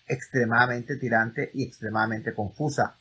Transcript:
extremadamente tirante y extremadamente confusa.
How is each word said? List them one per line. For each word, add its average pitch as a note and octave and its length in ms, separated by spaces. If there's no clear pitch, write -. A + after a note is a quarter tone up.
extremadamente B2 880
tirante A#2 560
y C3 100
extremadamente A2 720
confusa. A2 640